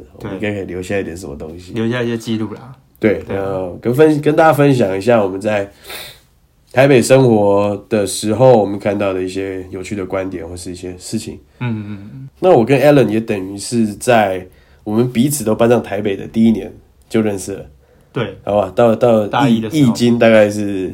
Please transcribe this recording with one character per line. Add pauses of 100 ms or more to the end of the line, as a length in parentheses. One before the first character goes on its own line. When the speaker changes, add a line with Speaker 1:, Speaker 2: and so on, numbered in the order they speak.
(200)
Speaker 1:
对。
Speaker 2:
我
们
应
该
可
以
留
下
一
点
什
么
东
西。
Speaker 1:
留
下
一
些
记
录
啦。 (280)
Speaker 2:
对， (120)
Speaker 1:
对
啊。
Speaker 2:
然
后
跟
分-，
跟
大
家
分
享
一
下
我
们
在 (1000)
台
北
生
活
的
时
候，
我
们
看
到
的
一
些
有
趣
的
观
点
或
是
一
些
事
情。 (200)
Speaker 1:
嗯，
嗯，
嗯。 (100)
Speaker 2:
那
我
跟
Alan
也
等
于
是
在 (380)
我
们
彼
此
都
搬
上
台
北
的
第
一
年 (380)
就
认
识
了。 (480)
Speaker 1:
对。
Speaker 2:
好
吧，
到，
到
Speaker 1:
大
一
的
时
候。
Speaker 2:
易
经
大
概
是，